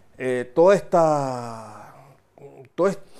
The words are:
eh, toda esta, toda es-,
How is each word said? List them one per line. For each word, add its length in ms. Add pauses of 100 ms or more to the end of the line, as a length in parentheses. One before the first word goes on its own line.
(200)
eh, 340
toda 220
esta, 1200 (800)
toda 160
es-, 80 (200)